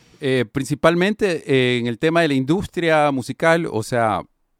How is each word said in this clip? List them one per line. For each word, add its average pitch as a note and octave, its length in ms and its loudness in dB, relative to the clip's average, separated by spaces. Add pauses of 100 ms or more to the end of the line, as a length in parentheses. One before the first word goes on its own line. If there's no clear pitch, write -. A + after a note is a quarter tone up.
(220)
Eh, C3 300 0
principalmente, F3 960 0
eh, B2+ 320 2
en A#2 80 -4
el A#2 120 -4
tema D#3+ 220 2
de E3 80 2
la C#3 60 0
industria D#3 760 0
musical, E3 600 0
o A2 120 -4
sea, A2 380 -2 (400)